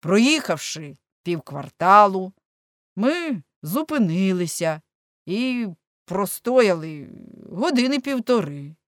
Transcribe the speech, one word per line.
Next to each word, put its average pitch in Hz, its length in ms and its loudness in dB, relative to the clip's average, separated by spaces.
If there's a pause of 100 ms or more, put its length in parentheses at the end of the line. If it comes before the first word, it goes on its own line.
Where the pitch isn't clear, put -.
Проїхавши 180 960 0 (260)
півкварталу, 185 1080 2 (640)
ми 277 460 -2 (200)
зупинилися 180 1200 -2 (440)
і 233 420 -4 (360)
простояли 185 1040 0 (420)
години 262 500 0
півтори. 196 760 -4 (120)